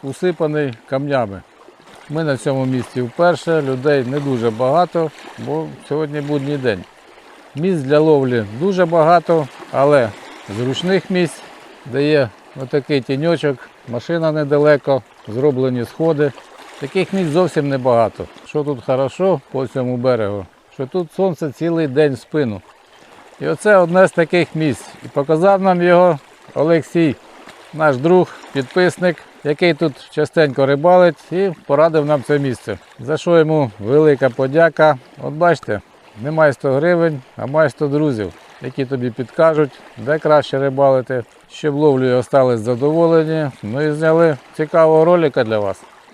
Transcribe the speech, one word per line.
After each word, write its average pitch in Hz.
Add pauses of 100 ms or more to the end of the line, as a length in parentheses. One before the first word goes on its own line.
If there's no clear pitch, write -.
усипаний 151 (140)
камнями. 131 (680)
Ми 160
на 143
цьому 135
місці 127
вперше, 165
людей 135
не 135
дуже 127
багато, 151 (280)
бо 143 (220)
сьогодні 147
будній 143
день. 113 (680)
Місць 165
для 139
ловлі 135 (160)
дуже 185
багато, 165 (240)
але 135 (500)
зручних 160
місць, 180 (440)
де 139
є 143 (340)
отакий 139
тіньочок, 143 (320)
машина 160
недалеко, 147 (260)
зроблені 127
сходи. 151 (480)
Таких 170
місць 185
зовсім 151
небагато. 120 (220)
Що 151
тут 139
хорошо 139 (120)
по 131
цьому 127
берегу, 110 (280)
що 135
тут 175
сонце 175
цілий 165
день 139
в 123
спину. 120 (800)
І 147
оце 196
одне 180
з -
таких 170
місць. 156 (160)
І 123
показав 160
нам 185
його 175 (360)
Олексій, 156 (580)
наш 151
друг, 165 (240)
підписник, 170 (280)
який 151
тут 143
частенько 147
рибалить 170
і 190 (160)
порадив 151
нам 147
це 147
місце. 123 (220)
За 135
що 170
йому 156 (100)
велика 135
подяка. 147 (240)
От 139
бачите, 151 (420)
не 143
май 156
сто 135
гривень, 165 (160)
а 113
май 147
сто 147
друзів, 139 (300)
які 131
тобі 123
підкажуть, 147 (160)
де 131
краще 151
рибалити, 135 (260)
щоб 147
ловлею 131
остались 127
задоволені. 156 (120)
Ну 113
і 151
зняли 160 (200)
цікавого 160
ролика 165
для 110
вас. 98 (320)